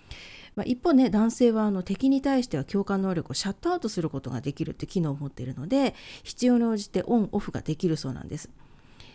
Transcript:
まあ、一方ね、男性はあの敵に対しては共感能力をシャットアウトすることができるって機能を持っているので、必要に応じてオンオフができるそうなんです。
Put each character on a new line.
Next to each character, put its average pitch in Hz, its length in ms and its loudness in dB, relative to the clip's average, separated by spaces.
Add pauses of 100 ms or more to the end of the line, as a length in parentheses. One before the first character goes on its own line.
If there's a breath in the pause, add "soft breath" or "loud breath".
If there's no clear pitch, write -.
(560 loud breath)
ま 208 60 -2
あ、 - 40 -6
一 247 160 -2
方 349 100 4
ね、 254 160 8
男 214 220 4
性 233 220 4
は 220 140 2
あ 208 40 2
の 185 140 -2
敵 196 240 0
に 269 120 4
対 269 220 2
し 247 60 -6
て - 80 -4
は 139 80 -2
共 196 180 0
感 196 180 -2
能 190 140 0
力 160 160 -4
を 127 40 -6
シ - 120 -2
ャ 196 60 -2
ッ - 0 -
ト - 180 -2
ア 359 60 2
ウ 349 40 -4
ト 226 80 -2
す 185 140 -4
る 160 80 -2
こ 135 100 -8
と 131 100 -10
が 127 100 -4
で 143 120 -4
き 156 120 -4
る 151 80 -6
っ - 20 -12
て - 140 -10
機 185 120 -2
能 151 120 0
を - 20 -6
持 143 140 -8
っ - 20 -16
て - 140 -12
い - 20 -8
る 131 80 -8
の 147 140 -10
で、 269 260 2 (300 loud breath)
必 - 220 -2
要 247 120 6
に 233 60 2
応 226 120 2
じ 208 140 -6
て - 160 0
オ 240 100 2
ン 208 140 2
オ 208 80 0
フ 202 140 -4
が - 80 -6
で 151 160 -2
き 185 120 0
る 156 80 0
そ 143 120 -6
う 127 40 -6
な 139 100 -10
ん - 60 -12
で - 100 -8
す。 - 120 -14 (640 loud breath)